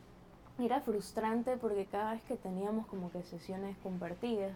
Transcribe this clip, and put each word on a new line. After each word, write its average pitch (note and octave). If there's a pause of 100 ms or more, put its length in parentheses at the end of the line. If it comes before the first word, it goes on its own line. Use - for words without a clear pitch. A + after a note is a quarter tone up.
<clears throat> -
era A#3+
frustrante A3+
porque G#3
cada G#3+
vez A3+
que B3
teníamos G3+
como F3+
que F3+
sesiones F#3+
compartidas F#3+